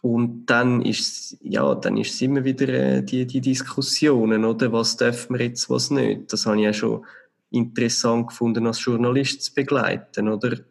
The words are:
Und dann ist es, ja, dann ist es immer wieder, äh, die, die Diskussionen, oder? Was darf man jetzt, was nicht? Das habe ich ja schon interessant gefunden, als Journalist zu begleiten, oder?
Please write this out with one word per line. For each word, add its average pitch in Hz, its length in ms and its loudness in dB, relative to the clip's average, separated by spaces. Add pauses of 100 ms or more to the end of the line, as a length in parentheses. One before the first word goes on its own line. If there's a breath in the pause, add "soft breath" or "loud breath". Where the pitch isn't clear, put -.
Und 120 440 0
dann 123 360 4
ist 110 180 0
es, - 420 -8
ja, - 320 0
dann - 240 -2
ist 110 160 -4
es - 80 -4
immer 135 220 0
wieder, 135 240 0
äh, 131 360 2
die, 127 220 -2
die 127 140 -4
Diskussionen, 131 1040 2
oder? 113 280 0
Was 113 240 0
darf 120 340 0
man 127 100 -2
jetzt, 123 300 -4
was 127 200 0
nicht? 113 420 0
Das - 140 -2
habe 107 100 2
ich 107 80 2
ja 107 80 2
schon 110 320 -2 (460 loud breath)
interessant 117 760 0
gefunden, 117 380 0
als 113 180 -2
Journalist 123 580 0
zu - 120 -8
begleiten, 110 760 -2
oder? 110 300 -2 (120)